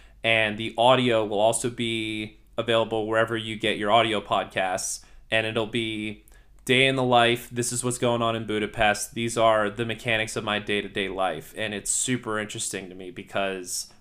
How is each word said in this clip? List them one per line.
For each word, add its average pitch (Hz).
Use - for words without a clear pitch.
and 110
the 113
audio 120
will 104
also 117
be 110
available 113
wherever 113
you 110
get 104
your 104
audio 110
podcasts, 95
and 110
it'll 110
be 107
day 127
in 135
the 131
life. 123
This 120
is 120
what's 120
going 120
on 113
in 113
Budapest. 104
These 117
are 110
the 104
mechanics 110
of 107
my 104
day-to-day 101
life, 92
and 107
it's 98
super 117
interesting 104
to 90
me 92
because 95